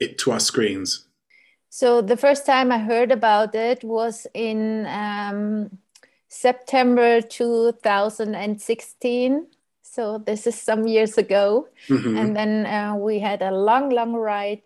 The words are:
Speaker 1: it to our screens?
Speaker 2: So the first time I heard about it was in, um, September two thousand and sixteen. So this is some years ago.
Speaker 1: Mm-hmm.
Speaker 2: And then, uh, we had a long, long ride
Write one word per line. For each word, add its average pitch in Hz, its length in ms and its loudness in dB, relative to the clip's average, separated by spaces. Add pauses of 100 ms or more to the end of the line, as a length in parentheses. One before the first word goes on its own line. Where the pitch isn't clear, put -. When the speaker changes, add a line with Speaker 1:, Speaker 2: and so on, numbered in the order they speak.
Speaker 1:
it - 180 -8
to - 140 0
our 113 80 -2
screens? 98 680 -2 (600)
Speaker 2:
So 240 320 2
the 226 160 0
first 277 260 2
time 262 260 2
I 247 80 0
heard 226 320 0
about 220 440 2
it 226 280 -2
was 226 520 -4
in, 220 520 -4
um, 208 920 -6 (540)
September 247 920 4
two 233 500 0 (100)
thousand 214 540 0
and 208 240 -6
sixteen. 247 880 -2 (340)
So 220 360 -6
this 214 280 -4
is 233 140 -4
some 220 260 0
years 220 320 2
ago. 202 480 2 (220)
Speaker 1:
Mm-hmm. 247 280 2
Speaker 2:
And 214 200 0
then, 214 300 0
uh, 208 280 -4
we 208 240 -2
had 202 240 -2
a 190 80 -2
long, 220 400 2
long 233 220 0
ride 208 540 -4